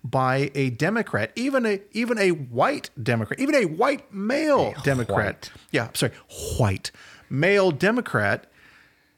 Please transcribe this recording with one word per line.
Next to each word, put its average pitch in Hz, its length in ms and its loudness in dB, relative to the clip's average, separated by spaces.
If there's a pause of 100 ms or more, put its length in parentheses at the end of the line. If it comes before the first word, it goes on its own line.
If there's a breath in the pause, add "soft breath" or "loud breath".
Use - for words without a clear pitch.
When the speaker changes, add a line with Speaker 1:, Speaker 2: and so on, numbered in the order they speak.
Speaker 1:
by 131 500 0
a 135 160 0
Democrat, 151 640 -2
even 262 300 0
a, 202 140 0 (120)
even 233 260 -2
a 196 120 4
white 151 600 -2 (100)
Democrat, 113 400 0
even 277 140 2
a 254 100 4
white 208 480 -2
male 240 640 0
Speaker 2:
A 139 60 -12
Speaker 1:
Democrat. 107 720 0
Speaker 2:
white. - 180 -20
Speaker 1:
Yeah, 123 240 0
sorry, - 180 0 (460 loud breath)
white 98 320 0 (400 loud breath)
male 190 400 2
Democrat, 135 760 0 (720 soft breath)